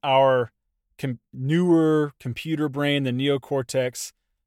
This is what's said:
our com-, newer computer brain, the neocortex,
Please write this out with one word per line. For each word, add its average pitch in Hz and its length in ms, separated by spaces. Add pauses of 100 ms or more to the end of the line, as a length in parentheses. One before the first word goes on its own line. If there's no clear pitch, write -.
our 135 480 (440)
com-, 127 220 (140)
newer 156 880
computer 151 480
brain, 143 340
the 131 80
neocortex, 131 1000 (340)